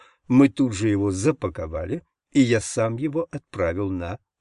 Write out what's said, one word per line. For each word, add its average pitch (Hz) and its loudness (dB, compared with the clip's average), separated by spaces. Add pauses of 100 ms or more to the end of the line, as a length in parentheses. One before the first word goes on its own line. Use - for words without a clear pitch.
(260)
мы 135 6
тут 127 0
же 104 -2
его 101 2
запаковали, 90 -4 (300)
и 147 4
я 117 4
сам 113 -2
его 147 -4
отправил 95 -4
на 90 -6 (220)